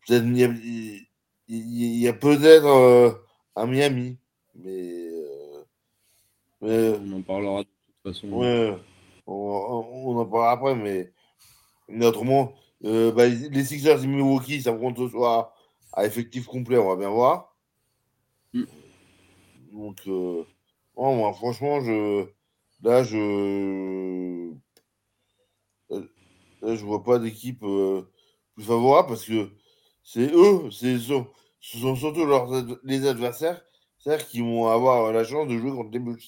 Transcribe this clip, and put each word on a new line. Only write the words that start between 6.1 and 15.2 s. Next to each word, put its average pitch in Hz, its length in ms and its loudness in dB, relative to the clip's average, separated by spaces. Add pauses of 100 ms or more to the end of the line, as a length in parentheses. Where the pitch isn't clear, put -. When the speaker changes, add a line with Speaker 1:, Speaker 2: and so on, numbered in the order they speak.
Speaker 1:
mais 113 320 2 (180)
Speaker 2:
On 95 80 -8
en 92 40 -10
parlera 98 400 -4
de 101 60 -14 (340)
toute 95 120 -12
façon. 104 140 -14
Speaker 1:
Ouais, 117 480 -2 (500)
on, 92 60 -14
on, 113 760 -8
on 120 80 -2
en 113 80 -2
parlera 117 260 2
après, 131 220 -2
mais, 98 360 -6 (760)
mais 113 160 -4
autrement, 123 480 2 (320)
euh, 110 280 2
bah, 120 140 4
les 135 380 -2
Sixers 143 400 2
et - 20 -4
Milwaukee, 135 540 0
ça 120 140 -2
compte 123 240 -6
ce 127 100 -4
soir 117 460 0 (400)